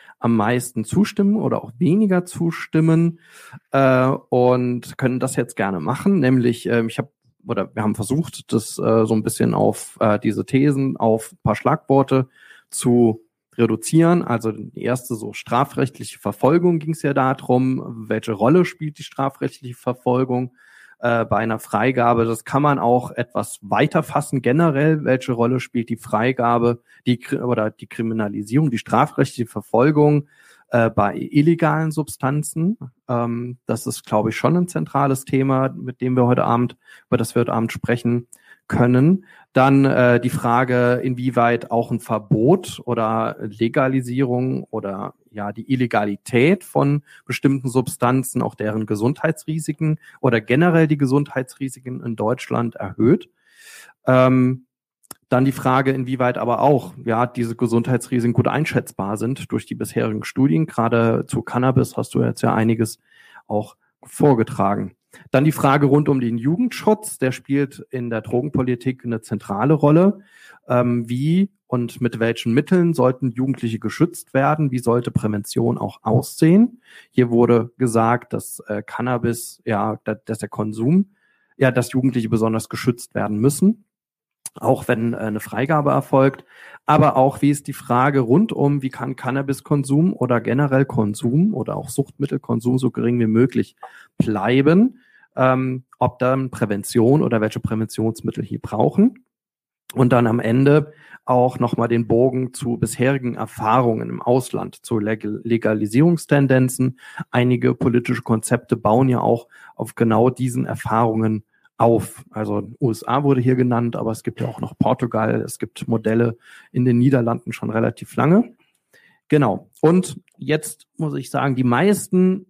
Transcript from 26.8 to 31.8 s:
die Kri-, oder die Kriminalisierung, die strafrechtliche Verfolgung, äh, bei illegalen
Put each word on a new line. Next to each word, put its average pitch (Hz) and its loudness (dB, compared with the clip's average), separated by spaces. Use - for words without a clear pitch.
die 120 2
Kri-, - -6
oder 110 -2
die - -20
Kriminalisierung, 113 -2
die 120 -2
strafrechtliche - -2
Verfolgung, 147 2
äh, 113 2
bei 101 0
illegalen 156 2